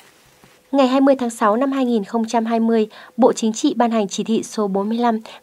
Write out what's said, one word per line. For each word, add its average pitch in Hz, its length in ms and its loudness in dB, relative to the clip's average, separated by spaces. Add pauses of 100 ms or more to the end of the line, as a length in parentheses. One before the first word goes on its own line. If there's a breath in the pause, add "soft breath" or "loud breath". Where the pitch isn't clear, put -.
(720 soft breath)
Ngày 269 160 4
hai 262 140 2
mươi 269 140 6
tháng 247 140 -4
sáu 220 260 0
năm 277 160 0
hai 269 140 -2
nghìn 233 180 0
không 226 240 -4
trăm 226 180 -2
hai 226 140 0
mươi, 226 280 2 (300 loud breath)
Bộ 240 160 4
Chính 220 200 -2
trị 294 200 -2
ban 233 180 0
hành 220 160 0
chỉ 202 160 -6
thị 220 200 -2
số 214 240 -4
bốn 196 220 -2
mươi 226 80 -2
lăm 233 220 0 (240 loud breath)